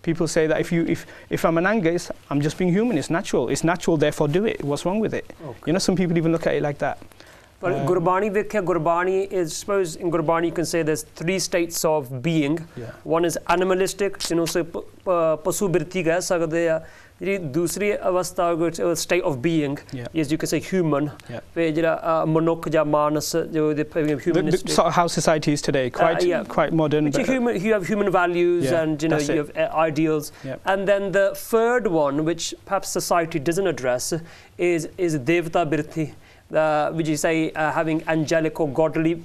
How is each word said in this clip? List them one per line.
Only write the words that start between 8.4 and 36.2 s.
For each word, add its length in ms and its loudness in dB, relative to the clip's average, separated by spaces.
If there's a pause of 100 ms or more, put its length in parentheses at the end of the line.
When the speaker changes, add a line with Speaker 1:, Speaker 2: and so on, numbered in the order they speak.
Speaker 2:
Gurbani 480 2 (220)
is, 180 -2
suppose 360 -2 (100)
in 100 0
Gurbani 320 2
you 100 -4
can 140 -2
say 120 0
there's 220 -2 (160)
three 180 -2
states 520 -2
of 180 -2 (160)
being। 340 2 (220)
Speaker 1:
Yeah। 100 -12 (140)
Speaker 2:
One 260 0
is 80 -6 (180)
animalistic, 600 0 (100)
ਜਿਹਨੂੰ 160 0
ਅਸੀਂ 180 -2 (100)
ਪ-, 100 -8 (220)
ਪ-, 400 2
ਪਸ਼ੂ 320 0
ਬਿਰਤੀ 260 -2
ਕਹਿ 180 2
ਸਕਦੇ 480 0
ਆ। 120 0 (400)
ਜਿਹੜੀ 160 -2 (200)
ਦੂਸਰੀ 360 0 (160)
ਅਵਸਥਾ, 380 0 (160)
which, 220 -2
uh, 180 2
state 280 0
of 120 -2
being, 340 0 (220)
Speaker 1:
Yeah। 100 -10 (140)
Speaker 2:
is 100 0
you 100 0
can 100 -4
say 60 0 (120)
human। 360 2 (260)
Speaker 1:
Yeah। 80 -10 (140)
Speaker 2:
ਤੇ 180 0
ਜਿਹੜਾ, 200 2 (300)
uh, 80 0
ਮਨੁੱਖ 460 0
ਜਾਂ 80 4 (100)
ਮਾਨਸ, 360 2 (220)
ਜੋ 180 2
ਇਹਦੇ 120 0
ਪ-, 240 -2
Speaker 1:
The, 100 0
the 80 -10
Speaker 2:
humanistic। 520 2
Speaker 1:
sort 120 4
of 80 0
how 180 6
society 440 2
is 100 -6
today, 180 2
Speaker 2:
Uh, 140 -6
Speaker 1:
quite, 300 4
Speaker 2:
yeah। 120 0 (140)
Speaker 1:
quite 240 2
modern, 300 2
Speaker 2:
Which 100 0
Speaker 1:
but 80 0
Speaker 2:
you 60 2
human, 320 0
you 100 4
have 160 -2
human 240 2
values 480 2
Speaker 1:
Yeah, 160 2
Speaker 2:
and, 200 0
you 120 0
know, 80 2
Speaker 1:
that's 80 -2
Speaker 2:
you 160 0
Speaker 1:
it। 120 -12
Speaker 2:
have, 200 0
uh, 80 4
ideals। 480 0 (180)
Speaker 1:
Yep। 240 -8
Speaker 2:
And 200 0
then 260 -2
the 40 4 (200)
third 420 2 (140)
one, 240 0
which 240 -2 (160)
perhaps 240 -2
society 640 -2
doesn't 240 0
address, 360 -2 (600)
is, 160 -2 (200)
is 80 0 (140)
devta 340 2 (120)
birthi, 320 -4 (520)